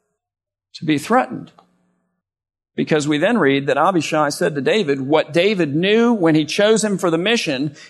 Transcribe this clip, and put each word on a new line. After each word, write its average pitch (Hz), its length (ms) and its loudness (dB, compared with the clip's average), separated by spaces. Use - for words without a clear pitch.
to - 100 -16
be 156 140 0
threatened. - 540 -2
Because 143 340 -2
we 151 80 0
then 202 220 0
read 139 300 2
that 135 100 0
Abishai 156 500 0
said 165 260 -2
to 143 60 -4
David, 147 400 0
"What 143 320 0
David 170 420 0
knew 214 380 2
when 165 220 2
he 156 100 2
chose 208 400 2
him 202 140 -2
for 180 120 0
the 160 60 0
mission, 165 580 -2